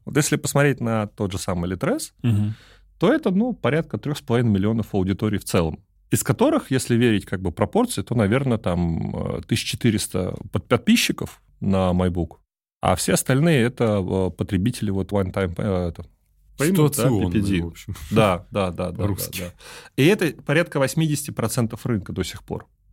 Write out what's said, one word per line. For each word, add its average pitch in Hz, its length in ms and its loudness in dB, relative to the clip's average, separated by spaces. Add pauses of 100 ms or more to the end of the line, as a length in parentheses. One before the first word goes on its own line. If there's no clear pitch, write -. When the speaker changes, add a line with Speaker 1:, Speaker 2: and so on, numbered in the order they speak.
Speaker 1:
Вот - 120 -8
если 151 200 2
посмотреть 143 420 2
на 113 280 -2
тот 101 240 -4
же 101 60 -4
самый 87 320 -2
Литрес, 170 440 -4 (100)
Speaker 2:
Мгм. 107 320 0 (420)
Speaker 1:
то 202 160 4
это, - 180 0
ну, 220 220 0
порядка 135 440 -2
трех 147 200 -6
с - 40 -14
половиной 117 300 2
миллионов 104 420 0
аудиторий 98 460 0
в - 60 -10
целом. 82 340 0 (320)
Из 117 120 0
которых, 269 480 2
если 123 240 0
верить 113 300 4
как 92 160 -8
бы 90 100 -2
пропорции, 208 500 0
то, 117 140 -6
наверное, 117 420 2
там, 87 580 -2 (220)
э, - 100 -8
тысяч - 180 -2
четыреста 101 680 0 (180)
под-, - 160 -4
подписчиков - 720 0 (200)
на 95 320 2
MyBook, 90 460 0 (440)
а 92 140 4
все - 180 0
остальные 143 480 2
это, 110 420 0
э, 92 320 0
потребители 104 540 -2
вот 95 220 -2
one 98 200 0
time, 92 260 -2
э, 92 320 -2
это, 85 120 -12 (560)
payment, - 0 -
да, 135 80 0
Speaker 3:
Ситуационные, 135 680 2
Speaker 1:
P 98 100 2
P - 0 -
D. 92 200 0
Speaker 3:
в 85 60 -4
общем. - 280 -10 (140)
Speaker 1:
Да, 101 400 2
да, 95 220 -2
да, 85 180 -4
да, 85 80 -10
да, 95 100 -2
Speaker 3:
Русские. 92 420 -6
Speaker 1:
да. - 40 -18 (440)
И 131 100 4
это 190 240 2 (100)
порядка 160 380 0
восьмидесяти 147 500 0
процентов - 560 -2
рынка 107 280 -2
до 92 100 -2
сих - 200 -8
пор. - 220 -8 (280)